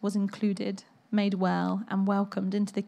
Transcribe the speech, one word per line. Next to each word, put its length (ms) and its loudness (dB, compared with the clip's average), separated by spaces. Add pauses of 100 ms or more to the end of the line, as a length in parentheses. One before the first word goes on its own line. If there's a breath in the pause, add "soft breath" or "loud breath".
was 120 -2
included, 720 -2 (260)
made 240 2
well, 540 0
and 180 2
welcomed 480 0
into 200 0
the 140 -2